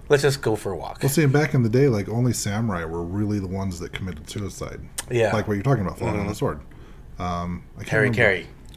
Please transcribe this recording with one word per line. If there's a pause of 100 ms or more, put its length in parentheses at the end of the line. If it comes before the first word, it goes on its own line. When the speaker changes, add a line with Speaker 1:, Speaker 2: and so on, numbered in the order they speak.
Speaker 1:
let's
just
go
for
a
walk."
Speaker 2:
Well,
see,
back
in
the
day,
like,
only
samurai
were
really
the
ones
that
committed
suicide. (300)
Speaker 1:
Yeah.
Speaker 2:
Like
what
you're
talking
about,
falling
on
Speaker 1:
Mm-hmm.
Speaker 2:
the
sword. (580)
Um, (140)
I
can't
Speaker 3:
Harry
Speaker 2:
remember.
Speaker 3:
Carry. (300)